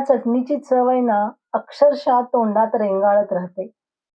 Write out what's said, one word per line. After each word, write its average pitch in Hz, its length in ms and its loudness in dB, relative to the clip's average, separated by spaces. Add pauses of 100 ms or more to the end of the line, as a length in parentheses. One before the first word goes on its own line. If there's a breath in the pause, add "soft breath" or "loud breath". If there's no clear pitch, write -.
चटणीची 254 540 -2
चव 254 320 0
आहे 254 100 0
ना, 214 300 0 (240)
अक्षरशः 254 680 2
तोंडात 226 540 0
रेंगाळत 202 580 0
राहते. 180 340 -8 (520)